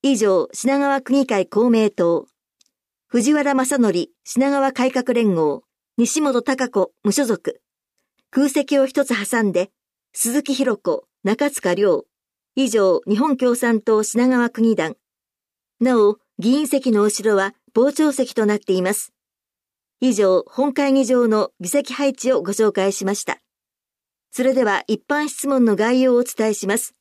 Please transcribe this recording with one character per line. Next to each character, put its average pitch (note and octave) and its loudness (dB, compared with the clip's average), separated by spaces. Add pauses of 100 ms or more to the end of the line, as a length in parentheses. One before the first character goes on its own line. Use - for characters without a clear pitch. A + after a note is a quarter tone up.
以 C4+ 2
上、 F#3+ 2
品 C#4 0
川 C#4 0
区 B3 -6
議 C4+ 2
会 F#3+ 0
公 A#3 0
明 A3 2
党、 E3+ 0 (840)
藤 A#3+ 2
原 C#4+ 0
正 C4 0
則、 G3 0 (140)
品 C4+ 0
川 C4+ 0
改 B3+ -2
革 B3+ -2
連 A3 2
合、 D3+ -2 (340)
西 A#3+ 0
本 B3+ 0
貴 C4 -4
子、 G3 -2 (100)
無 G3+ 0
所 C#4 0
属。 - -4 (680)
空 C#4 0
席 C#4 0
を C4+ 4
一 C4+ -2
つ B3 -2
挟 A3 -2
ん G3+ 0
で、 F3 -2 (420)
鈴 A#3+ -2
木 C#4 -6
博 B3 -2
子、 - -4 (200)
中 C4 0
塚 F3+ -4
亮。 F#3+ 0 (500)
以 C4 0
上、 G3 2
日 G3+ 0
本 C#4 0
共 B3 0
産 A#3 0
党 G#3+ 0
品 B3 0
川 A#3+ 0
区 A3+ -6
議 A3 2
団。 D#3+ -4 (840)
な B3 2
お、 G#3 4 (220)
議 G#3 0
員 C#4+ 2
席 C4 0
の G#3 2
後 G#3 0
ろ G#3 2
は G3 0 (220)
傍 C4 4
聴 D4+ 0
席 B3+ -4
と A3 0
な G#3 2
っ G3+ -6
て - -6
い F#3 0
ま F#3+ -2
す。 - -8 (920)
以 B3+ 2
上、 F#3+ 2
本 C4+ -2
会 C#4 0
議 C4+ 2
場 A#3+ 2
の G#3+ 0
議 F3+ -10
席 C#4+ -2
配 C#4 -2
置 B3+ -4
を G#3+ 0
ご F#3+ -6
紹 G#3+ 2
介 G3 0
し G3 -8
ま G3 -2
し G3 -8
た。 - -6 (960)
そ B3+ -4
れ C4 2
で B3+ 2
は、 G3+ -2
一 G#3+ -2
般 D4 -2
質 - -8
問 C4 2
の G#3+ 2
概 A#3 2
要 B3+ 2
を - 4
お B3 2
伝 A3 -4
え G#3 -2
し G3+ -10
ま G3+ -2
す。 - -10